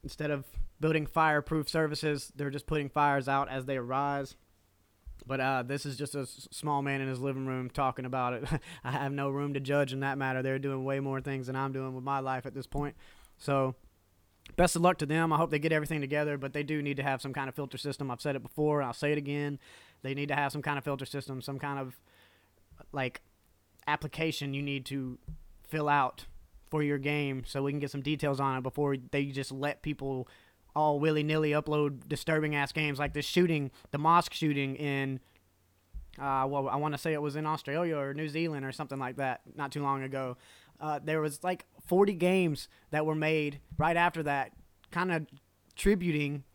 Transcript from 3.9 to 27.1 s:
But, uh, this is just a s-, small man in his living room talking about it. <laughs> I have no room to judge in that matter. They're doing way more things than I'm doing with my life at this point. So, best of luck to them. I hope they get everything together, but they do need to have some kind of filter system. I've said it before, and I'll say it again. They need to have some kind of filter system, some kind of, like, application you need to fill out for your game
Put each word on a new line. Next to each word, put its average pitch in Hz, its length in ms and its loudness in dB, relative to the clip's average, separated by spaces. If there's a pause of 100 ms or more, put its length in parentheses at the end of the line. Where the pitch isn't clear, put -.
But, 135 140 -2
uh, 131 240 2
this 135 220 -4
is 135 120 -6
just 143 180 -6
a 143 60 -4
s-, - 300 -10
small 143 300 0
man 139 200 0
in 135 60 -2
his 127 120 -4
living 135 260 -2
room 127 240 -4
talking 131 360 -2
about 123 280 0
it. 120 100 -6 (240)
<laughs> - 160 -16
I 127 80 -4
have 139 200 -2
no 139 180 -2
room 143 240 -2
to 139 60 -2
judge 139 340 2
in 135 80 -4
that 135 160 -2
matter. 131 240 0
They're 135 180 0
doing 135 240 -2
way 139 160 0
more 135 220 -2
things 131 260 -4
than 131 80 -4
I'm 135 160 -2
doing 131 220 -6
with 127 100 -8
my 139 160 -2
life 131 260 -4
at 135 80 -8
this 131 140 -10
point. 143 280 -4 (420)
So, 135 380 2 (800)
best 180 200 4
of 170 60 2
luck 180 180 6
to 156 60 0
them. 160 260 2
I 151 60 4
hope 160 140 4
they 151 80 2
get 156 120 2
everything 151 300 0
together, 147 360 0
but 139 160 -6
they 147 100 -2
do 151 180 -2
need 143 160 -2
to 143 60 -4
have 135 180 0
some 135 120 -6
kind 135 160 -4
of - 60 -12
filter 139 220 -6
system. 139 340 -6
I've 120 100 -6
said 143 140 -2
it 127 80 -6
before, 151 360 2
and 135 80 0
I'll 117 60 -6
say 147 180 0
it 147 60 2
again. 143 420 -2 (420)
They 135 120 -4
need 143 160 -4
to 143 60 2
have 143 160 2
some 147 100 -6
kind 143 160 -2
of 135 60 -6
filter 139 220 -4
system, 135 360 -8
some 139 180 -8
kind 139 200 -4
of, 131 200 -10 (920)
like, 131 300 -4 (680)
application 151 680 -2
you 139 80 -2
need 139 240 -4
to 131 320 -6 (500)
fill 151 220 0
out 143 360 2 (440)
for 156 140 0
your 143 160 2
game 139 460 -2